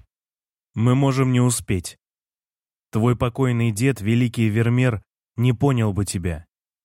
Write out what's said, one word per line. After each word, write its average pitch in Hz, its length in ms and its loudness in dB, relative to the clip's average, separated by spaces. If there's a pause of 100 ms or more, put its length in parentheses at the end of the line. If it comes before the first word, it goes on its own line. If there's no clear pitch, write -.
(760)
Мы 123 220 2
можем 135 340 2
не 123 100 2
успеть. 117 580 -2 (920)
Твой 113 260 2
покойный 120 540 0
дед, 113 300 -2
великий 117 480 0
Вермер, 117 560 0 (320)
не 123 160 2
понял 117 400 0
бы 95 120 -2
тебя. 85 440 -6 (360)